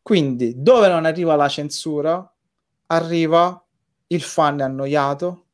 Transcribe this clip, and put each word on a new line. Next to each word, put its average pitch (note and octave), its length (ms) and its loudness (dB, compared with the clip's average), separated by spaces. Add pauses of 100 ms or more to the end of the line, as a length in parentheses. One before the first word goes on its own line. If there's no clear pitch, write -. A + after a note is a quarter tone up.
Quindi, B2+ 600 0
dove A3 260 6
non E3+ 160 2
arriva E3 320 0
la C#3+ 140 2
censura, D3+ 840 -6 (520)
arriva E3 760 0 (460)
il E3+ 140 -4
fan D3 400 0
annoiato C#3 920 -4